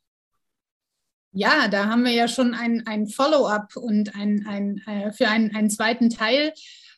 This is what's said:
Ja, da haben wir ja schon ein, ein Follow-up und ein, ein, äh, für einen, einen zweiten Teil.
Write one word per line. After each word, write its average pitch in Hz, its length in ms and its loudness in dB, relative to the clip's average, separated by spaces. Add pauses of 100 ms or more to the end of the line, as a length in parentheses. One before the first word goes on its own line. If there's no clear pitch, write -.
(1300)
Ja, 226 380 2
da 202 160 0
haben 233 180 2
wir 240 80 2
ja 233 160 2
schon 240 260 0
ein, 233 340 -2
ein 214 200 -4
Follow-up 214 720 0
und 208 400 -2
ein, 208 320 -2
ein, 202 360 -6
äh, 208 280 -6
für 226 160 2
einen, 220 260 0
einen 214 140 2
zweiten 233 400 2
Teil. 254 420 0 (460)